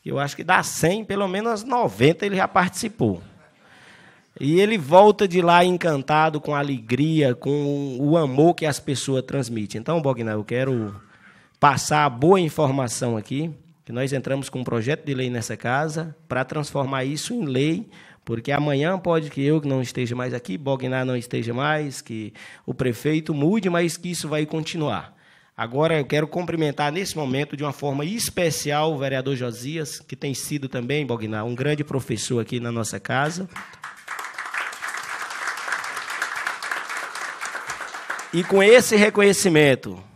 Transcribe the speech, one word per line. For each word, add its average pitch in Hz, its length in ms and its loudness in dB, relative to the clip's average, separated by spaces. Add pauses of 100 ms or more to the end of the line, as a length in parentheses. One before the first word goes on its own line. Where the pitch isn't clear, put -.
que 139 120 -8
eu 131 60 -4
acho 143 180 -4
que - 80 -10
dá 185 180 4
cem, 190 420 0
pelo 196 220 -2
menos 208 380 -2
noventa 196 600 2
ele 202 120 -2
já 190 100 2
participou. 180 720 0 (1160)
E 160 220 2
ele 214 180 4
volta 196 480 8
de 180 160 2
lá 175 220 6
encantado 156 760 2
com 151 140 -4
a 143 60 0
alegria, 139 760 2
com 143 640 -2
o 147 180 4
amor 156 380 4
que - 100 -6
as 147 140 0
pessoas 131 460 -2
transmitem. 113 560 -4
Então, 160 200 0
Bognar, 120 340 0
eu 107 100 -4
quero 120 500 -2 (640)
passar 147 460 4
a 143 40 4
boa 143 300 6
informação 135 760 0
aqui, 139 360 -6 (320)
que - 80 -14
nós 127 200 -2
entramos 135 380 -4
com 131 100 -6
um 123 40 -4
projeto 123 420 -2
de 143 80 -2
lei 127 160 -2
nessa 117 260 -6
casa 151 580 -2 (140)
pra 127 160 0
transformar 135 600 -4
isso 147 280 -6
em 233 140 -4
lei, 147 420 0 (340)
porque 117 300 -6
amanhã 147 460 0
pode 165 320 0
que 135 120 -4
eu 151 200 4
que 143 40 -4
não 135 140 0
esteja 120 340 -4
mais 127 200 -6
aqui, - 240 -8
Bognar 131 480 -2
não 127 100 -2
esteja 117 380 -6
mais, 147 480 -2
que 110 320 -10 (320)
o 123 80 -6
prefeito 151 580 0
mude, 185 380 2
mas 170 260 0
que 175 140 -8
isso 160 180 -6
vai 151 160 0
continuar. 151 720 -4 (400)
Agora 139 400 0
eu 143 80 0
quero 151 240 0
cumprimentar 160 640 -2
nesse 185 240 -6
momento 143 400 -2
de 139 80 -6
uma 143 80 -4
forma 143 320 -4
especial 160 880 0
o 143 60 -4
vereador 135 360 -2
Josias, 123 680 -8
que - 140 -14
tem 139 200 -6
sido 139 340 -6
também, 135 380 -2
Bognar, 110 400 -4
um 123 80 -4
grande 147 280 -2
professor 120 580 -2
aqui 117 200 -4
na 120 100 -6
nossa 113 300 -4
casa. 156 480 -2 (4000)
E 175 100 2
com 190 180 6
esse 226 340 8
reconhecimento 190 1040 6 (180)